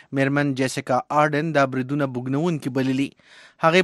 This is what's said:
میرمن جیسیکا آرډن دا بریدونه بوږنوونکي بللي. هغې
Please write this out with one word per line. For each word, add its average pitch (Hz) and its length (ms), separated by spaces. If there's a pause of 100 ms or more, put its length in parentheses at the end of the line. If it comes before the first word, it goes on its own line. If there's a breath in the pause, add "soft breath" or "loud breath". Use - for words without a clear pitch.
(180 loud breath)
میرمن 139 420
جیسیکا 131 400 (180)
آرډن 151 400
دا 139 60 (100)
بریدونه 135 400
بوږنوونکي 139 640
بللي. 131 300 (560 soft breath)
هغې 170 200